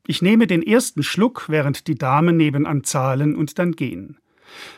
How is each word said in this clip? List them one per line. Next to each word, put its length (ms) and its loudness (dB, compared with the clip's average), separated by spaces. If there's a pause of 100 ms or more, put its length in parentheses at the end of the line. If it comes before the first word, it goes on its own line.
Ich 160 -4
nehme 240 4
den 160 2
ersten 400 0
Schluck, 460 -2
während 400 -2
die 80 -2
Damen 400 2
nebenan 480 0
zahlen 500 -2
und 240 -6
dann 140 0
gehen. 440 -8 (600)